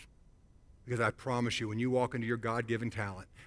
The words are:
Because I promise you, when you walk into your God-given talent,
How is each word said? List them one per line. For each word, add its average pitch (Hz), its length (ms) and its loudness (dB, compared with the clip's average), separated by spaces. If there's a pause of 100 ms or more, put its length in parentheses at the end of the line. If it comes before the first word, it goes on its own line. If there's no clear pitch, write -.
(840)
Because 120 160 0
I 110 120 4
promise 120 480 0
you, 113 80 -2
when 107 120 -2
you 127 120 2
walk 127 240 2
into 117 100 -2
your 117 120 0
God-given 113 520 0
talent, 98 380 -4 (200)